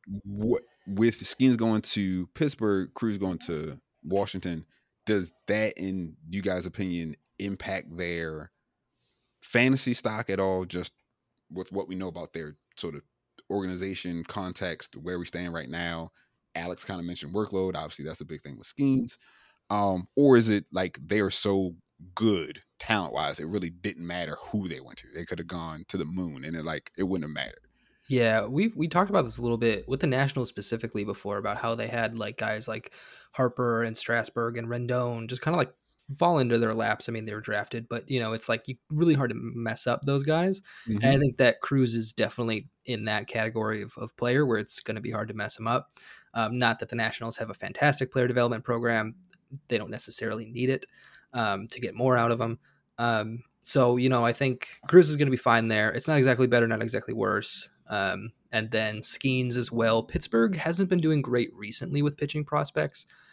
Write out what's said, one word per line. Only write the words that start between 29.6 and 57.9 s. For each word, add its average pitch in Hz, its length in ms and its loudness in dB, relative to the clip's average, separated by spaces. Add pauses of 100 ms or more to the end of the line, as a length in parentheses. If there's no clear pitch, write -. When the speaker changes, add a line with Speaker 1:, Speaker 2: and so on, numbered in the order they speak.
Speaker 2:
with 135 140 -2
the 170 60 2
Nationals 135 420 0
specifically 110 560 -4
before, 101 320 -6
about 104 200 -4
how 117 180 -2
they 113 120 -4
had, 117 280 -2
like, 110 220 -6
guys 110 300 -4
like 110 260 -10 (380)
Harper 120 520 2
and 113 140 -4
Strasburg 117 600 -2
and 117 100 -6
Rendon 120 600 -2
just 127 140 -8
kinda, 170 160 0
like, 147 160 0 (440)
fall 170 220 6
into 117 200 4
their 113 140 4
laps. 110 340 0
I 113 60 -6
mean, 113 120 -6
they 107 80 -8
were 107 60 -6
drafted, 110 480 -4
but, - 240 -8
you 127 80 2
know, 113 140 -2
it's, - 160 -6
like, 113 180 0
you, 131 80 -8 (140)
really 156 240 6
hard 139 160 4
to 117 80 -6
mess 117 500 -4
up 120 180 0
those 139 180 2
guys. 170 380 2 (260)
Speaker 1:
Mm-hmm. 107 140 0
Speaker 2:
And 131 140 6
I - 20 6
think 135 200 2
that 123 240 6
Cruz 131 340 2
is 110 160 -2
definitely 113 580 -2 (140)
in 110 220 -6
that 107 220 -2
category 110 540 -2
of, 101 160 -12
of 117 200 -10
player 127 280 2
where 117 140 2
it's - 220 -6
gonna 110 180 -6
be 110 120 -6
hard 110 180 -4
to 104 40 -8
mess 107 240 -6
him 113 100 -6
up. 127 300 -2 (360)
Um, 117 240 -2
not 117 220 2
that 110 100 -8
the 120 80 -6
Nationals 113 400 -4
have 107 120 -6
a 104 40 -8
fantastic 139 580 0
player 123 160 2
development 120 380 0
program. 117 500 0 (540)
They 120 80 0
don't 107 140 -4
necessarily 110 540 -6
need 123 240 -2
it, 135 160 0 (460)
um, 107 380 -2
to - 100 -12
get 120 160 -6
more 127 220 4
out 117 160 4
of 117 80 -2
'em. 113 180 -4 (380)
Um, 113 460 0 (180)
so, 123 340 4
you 127 140 4
know, 120 160 4
I 117 80 4
think - 560 -4
Cruz 170 200 12
is 151 60 0
gonna 143 160 4
be 127 60 2
fine 113 320 4
there. 107 240 4
It's - 160 -4
not 156 80 4
exactly 127 300 6
better, 117 200 6
not 113 140 0
exactly 113 320 -4
worse. 104 560 -2 (180)
Um, 101 460 -2 (180)